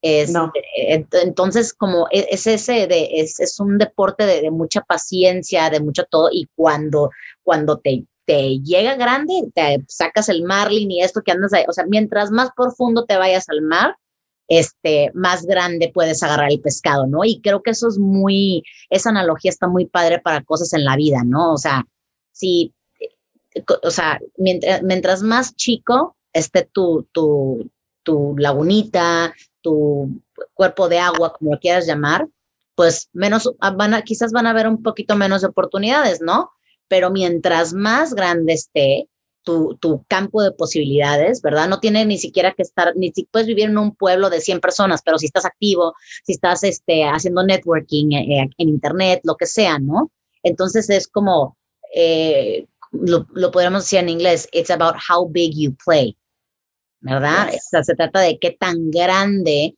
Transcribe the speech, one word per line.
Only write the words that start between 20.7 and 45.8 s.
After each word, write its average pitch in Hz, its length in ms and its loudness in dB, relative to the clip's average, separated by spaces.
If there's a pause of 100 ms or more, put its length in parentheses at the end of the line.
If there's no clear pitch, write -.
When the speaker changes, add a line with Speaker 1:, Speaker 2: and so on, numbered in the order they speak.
Speaker 1:
en 147 100 2
la 135 120 2
vida, 143 280 2
¿no? 156 300 0
O - 20 -2
sea, 135 300 -2 (440)
si, 175 440 -2 (920)
co-, - 160 0
o 165 80 -2
sea, 160 300 -2 (160)
mientras, 185 460 0
mientras 185 400 0
más 233 340 -2
chico 247 600 -2 (160)
esté 165 380 0
tu, 170 420 -2
tu, 139 580 -2 (320)
tu 147 340 -2
lagunita, 170 1000 0 (280)
tu 147 480 0 (420)
cuerpo 180 380 0
de 170 80 0
agua, 175 340 0
como 151 200 -2
lo 143 60 -2
quieras 175 280 0
llamar, 156 420 0 (460)
pues - 400 2
menos, 214 360 0 (100)
ah, 196 100 0
van 208 240 0
a, 220 80 -2
quizás 226 300 -4
van 233 140 0
a 233 40 2
haber 220 180 2
un 220 140 -2
poquito 214 340 -2
menos 196 240 0
de 190 80 0
oportunidades, 196 720 -2
¿no? 202 300 -2 (360)
Pero 185 240 2
mientras 170 600 0
más 226 400 0
grande 170 400 0
esté 143 560 0 (340)
tu, 165 380 -2
tu 160 280 -2
campo 196 340 -2
de 190 100 2
posibilidades, 147 880 0
¿verdad? 151 260 0
No 196 100 -2
tiene 220 280 0
ni 202 120 -2
siquiera 180 340 -2
que - 100 -6
estar, 170 340 0
ni 185 160 -2
si 180 120 -6
puedes 226 220 -2
vivir 214 200 0
en 214 120 0
un 208 160 0
pueblo 190 360 2
de 165 100 -2
cien 180 200 -4
personas, 180 440 0
pero 160 140 2
si 156 80 -4
estás 185 180 -2
activo, 175 500 0 (300)